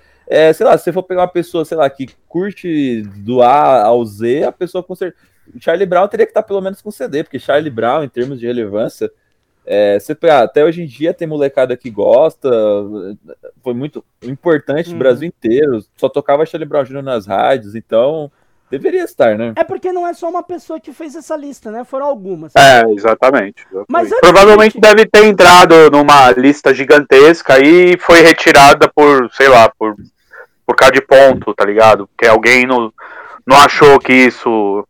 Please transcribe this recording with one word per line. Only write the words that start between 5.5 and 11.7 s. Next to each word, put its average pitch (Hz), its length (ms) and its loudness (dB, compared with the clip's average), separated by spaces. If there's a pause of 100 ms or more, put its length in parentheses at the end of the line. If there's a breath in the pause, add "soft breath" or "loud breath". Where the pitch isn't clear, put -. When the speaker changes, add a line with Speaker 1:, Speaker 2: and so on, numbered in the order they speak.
Speaker 1:
Charlie 185 280 -4
Brown 180 220 -2
teria 220 180 -4
que - 80 -10
tá - 80 -4
pelo 196 180 -8
menos 190 220 -12
com 208 80 -18
C 247 180 -14
D, 156 160 -8
porque - 140 -14
Charlie 147 320 -4
Brown, 120 340 -4
em 127 60 -12
termos 127 280 -10
de 117 80 -12
relevância, 110 640 -8 (540)
é, 101 340 -2
você 151 160 -12
pegar, 147 280 0
até 147 200 -2
hoje 170 200 -2
em 165 40 -14
dia 147 280 -8
tem 170 120 -12
molecada 139 520 -4